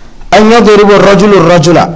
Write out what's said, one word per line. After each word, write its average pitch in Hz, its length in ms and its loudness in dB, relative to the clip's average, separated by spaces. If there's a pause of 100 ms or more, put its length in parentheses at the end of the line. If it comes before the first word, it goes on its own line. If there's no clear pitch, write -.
(320)
"أن 214 200 0
يضرب 208 380 2
الرجل 196 440 0
الرجل"، 170 600 0